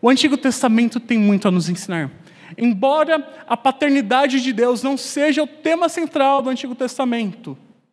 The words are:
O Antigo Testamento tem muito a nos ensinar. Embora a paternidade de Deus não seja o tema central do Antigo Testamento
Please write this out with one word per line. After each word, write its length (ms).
O 80
Antigo 280
Testamento 600
tem 180
muito 300
a 40
nos 160
ensinar. 440
Embora 920
a 100
paternidade 840
de 120
Deus 300
não 140
seja 440
o 60
tema 420
central 520
do 80
Antigo 260
Testamento 840